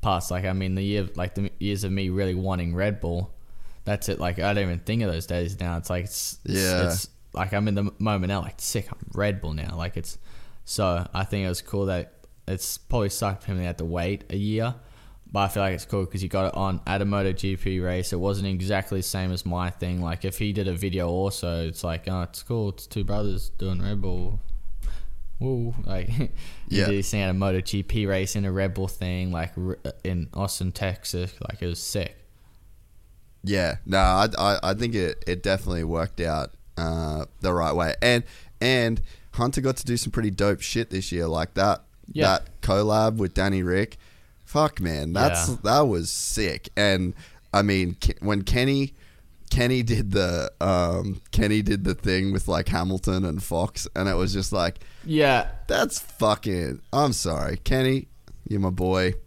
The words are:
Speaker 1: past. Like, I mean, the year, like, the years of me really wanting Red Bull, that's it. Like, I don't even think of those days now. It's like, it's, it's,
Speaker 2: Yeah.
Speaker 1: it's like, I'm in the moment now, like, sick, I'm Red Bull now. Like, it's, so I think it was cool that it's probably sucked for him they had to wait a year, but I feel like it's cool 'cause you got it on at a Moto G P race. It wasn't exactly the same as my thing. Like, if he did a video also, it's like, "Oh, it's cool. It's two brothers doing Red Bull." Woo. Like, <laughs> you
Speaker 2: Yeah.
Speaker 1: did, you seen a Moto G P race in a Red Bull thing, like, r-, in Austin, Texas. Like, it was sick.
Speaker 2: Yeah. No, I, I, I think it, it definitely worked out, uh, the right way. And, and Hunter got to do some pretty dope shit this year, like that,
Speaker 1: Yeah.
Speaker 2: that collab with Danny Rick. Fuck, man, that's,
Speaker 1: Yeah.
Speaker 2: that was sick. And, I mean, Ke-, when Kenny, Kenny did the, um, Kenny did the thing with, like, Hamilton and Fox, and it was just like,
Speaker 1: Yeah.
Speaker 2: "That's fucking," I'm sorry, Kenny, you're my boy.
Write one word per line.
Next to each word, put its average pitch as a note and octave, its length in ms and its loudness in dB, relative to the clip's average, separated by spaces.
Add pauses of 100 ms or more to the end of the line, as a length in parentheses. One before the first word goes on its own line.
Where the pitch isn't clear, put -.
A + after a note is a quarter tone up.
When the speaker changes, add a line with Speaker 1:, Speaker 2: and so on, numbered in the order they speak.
Speaker 1:
past. F#2 300 2
Like, F2+ 140 -2
I F#2 80 2
mean, F#2+ 220 0
the F#2+ 80 0
year, G2+ 320 0
like, F2+ 200 -4
the G2 240 -2
years G2+ 240 -2
of F#2 80 -2
me G2 180 0
really F#2 260 0
wanting F2+ 400 -2
Red G2 240 0
Bull, E2+ 320 -2 (540)
that's G#2 240 -2
it. F2+ 100 -2
Like, F2+ 200 -2
I G2+ 140 2
don't G2+ 120 2
even E2+ 140 -2
think A2+ 220 -2
of G2 100 0
those E2 140 -4
days F2 340 -2
now. F2 180 -2
It's E2 120 -8
like, F2+ 160 -2
it's, - 400 -8
it's, F#2+ 160 0
Speaker 2:
Yeah. F#2 260 2
Speaker 1:
it's F2 200 -2 (260)
like, F#2 200 -2
I'm G#2 140 2
in G#2 80 0
the G2+ 240 0
moment G2+ 300 0
now, G2 120 0
like, - 160 -8
sick, - 340 -4
I'm - 60 -10 (160)
Red G2+ 280 0
Bull D#2 120 -4
now. D#2 240 -6
Like, F2 200 -4
it's, - 200 -6 (480)
so F2+ 480 0
I F#2+ 100 -2
think G2 220 -2
it F#2 40 0
was F2 120 -2
cool G2+ 260 -2
that F2+ 260 -2 (340)
it's - 300 -4
probably G#2+ 320 0
sucked G2 340 -2
for - 80 -6
him F#2 80 -2
they F2+ 60 -2
had F2 120 -4
to E2 80 -4
wait F2 440 -2
a F#2+ 80 -4
year, A2 380 -2 (560)
but G2+ 100 0
I G2 80 4
feel G#2 140 0
like F#2+ 120 2
it's E2+ 100 -8
cool G2 220 0
'cause G2 160 -4
you F2+ 60 -4
got F#2+ 180 2
it - 80 -2
on F#2+ 320 0
at G2 140 0
a - 40 2
Moto G3 260 2
G F#2+ 240 -2
P F#2 240 0
race. F2+ 320 -2
It F2+ 80 -2
wasn't G2+ 280 0
exactly F#2+ 520 -2
the F2+ 40 -4
same F#2 280 -2
as F2+ 140 -4
my F2 240 0
thing. F2+ 320 -4
Like, E2+ 240 -4
if F#2+ 140 -4
he G#2 140 0
did G2 140 0
a F2+ 60 0
video F2+ 340 -2
also, E2+ 600 -2
it's - 160 -8
like, E2 240 -4
"Oh, F#2 160 -2
it's - 180 -10
cool. A2 280 -2
It's - 180 -10
two G#2 160 -4
brothers G#2 460 2 (100)
doing F#2 220 0
Red G2 200 2
Bull." F2+ 380 2 (1000)
Woo. A#2+ 360 0 (100)
Like, - 240 2
<laughs> A#2 80 2
you G3 120 2 (400)
Speaker 2:
Yeah. G2 180 4
Speaker 1:
did, G2+ 80 4
you G2 80 2
seen G2+ 260 0
a F#2 60 2
Moto F#2+ 260 2
G G2 220 -2
P G#2+ 240 2
race F#2+ 280 2
in G2+ 100 0
a F#2+ 60 0
Red F#2+ 220 0
Bull F#2+ 140 -2
thing, F#2 440 -2
like, E2 240 -2
r-, F2+ 220 -2 (260)
in F2+ 300 -2
Austin, F#2+ 380 -2
Texas. F2+ 600 -4 (160)
Like, - 140 -8
it F2+ 60 -2
was E2+ 120 -4
sick. - 360 -4 (1300)
Speaker 2:
Yeah. F#2 420 2
No, F#2+ 140 2
I, F#2+ 280 6 (100)
I, G2+ 260 4
I F#2+ 100 2
think A2+ 220 -2
it, F#2 320 -2
it F2 160 -2
definitely F#2+ 400 0
worked E2 360 -2
out, D#2+ 320 -2 (260)
uh, D#2+ 480 -2 (160)
the F#2 120 2
right D#2+ 200 2
way. E2 280 0
And, A#2+ 220 4 (360)
and A#2 420 2 (320)
Hunter C3 280 0
got C3 160 0
to - 80 -8
do A#2+ 120 0
some - 140 -4
pretty G#2+ 200 0
dope G2 300 2
shit - 280 -2
this F#2+ 220 -4
year, E2+ 160 0
like E2 260 -2
that, G2 300 2 (280)
Speaker 1:
Yeah. D3+ 160 2 (120)
Speaker 2:
that - 220 -10
collab G#2+ 560 4
with G2 160 0
Danny F#2+ 300 2
Rick. F#2 340 0 (460)
Fuck, - 380 2
man, D#2+ 320 -2
that's, F2 360 2
Speaker 1:
Yeah. B2 140 -2
Speaker 2:
that A#2+ 240 6
was F2 240 0
sick. - 640 -2
And, F#2+ 380 4 (400)
I G2+ 80 4
mean, F#2+ 400 2
Ke-, - 180 2
when G2+ 220 0
Kenny, C3+ 520 2 (560)
Kenny B2 340 4
did A2+ 280 2
the, F2 480 2
um, F2+ 640 2 (100)
Kenny G#2+ 300 4
did G2+ 220 2
the F#2 120 2
thing F#2+ 380 2
with, F#2+ 140 -2
like, F2 220 0
Hamilton F#2 560 0
and E2+ 160 -2
Fox, - 540 -2
and F#2+ 140 0
it F2+ 60 2
was F#2+ 180 2
just F#2+ 180 -2
like, F2+ 280 0 (260)
Speaker 1:
Yeah. D3 420 4 (200)
Speaker 2:
"That's - 320 2
fucking," F2+ 840 0 (100)
I'm C3+ 220 4
sorry, D2 440 -2
Kenny, C3 500 2 (400)
you're G#2 120 0
my F#2+ 100 2
boy. F#2 440 2 (140)